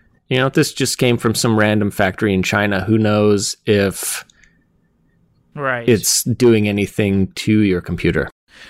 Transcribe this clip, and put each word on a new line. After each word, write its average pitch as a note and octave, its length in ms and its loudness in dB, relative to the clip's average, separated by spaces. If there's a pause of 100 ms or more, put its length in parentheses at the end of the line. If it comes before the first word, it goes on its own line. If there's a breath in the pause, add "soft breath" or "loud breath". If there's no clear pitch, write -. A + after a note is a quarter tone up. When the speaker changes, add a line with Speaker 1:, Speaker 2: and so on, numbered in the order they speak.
(280 soft breath)
Speaker 1:
you B2+ 80 -2
know, C3 120 2
this C#3+ 240 0
just - 260 -4
came A#2+ 180 2
from A2+ 180 -2
some A2+ 240 0
random G#2 320 2
factory G2 420 -2
in F#2 100 2
China. G2+ 400 -2
Who A2 160 0
knows G#2 580 0 (100)
if G2+ 580 -2 (1300 soft breath)
Speaker 2:
Right. B2+ 340 -6
Speaker 1:
it's - 360 0
doing A2+ 440 2
anything G2 640 0
to G#2+ 280 0
your F#2+ 200 2
computer? E2 500 -4 (400 loud breath)